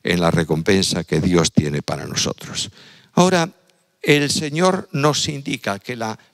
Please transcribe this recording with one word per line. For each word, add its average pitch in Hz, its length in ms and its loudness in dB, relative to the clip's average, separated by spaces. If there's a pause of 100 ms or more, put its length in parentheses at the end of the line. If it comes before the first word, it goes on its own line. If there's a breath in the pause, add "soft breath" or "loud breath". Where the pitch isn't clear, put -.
en 87 160 0
la 85 100 2
recompensa 82 720 0
que 80 180 0
Dios 85 300 2
tiene 73 320 0
para 73 240 -8
nosotros. - 640 -6 (440 loud breath)
Ahora, 180 360 4 (500)
el 143 300 2
Señor 165 600 0
nos 143 360 0
indica 139 520 -6
que 123 160 -10
la 110 200 -6 (160 soft breath)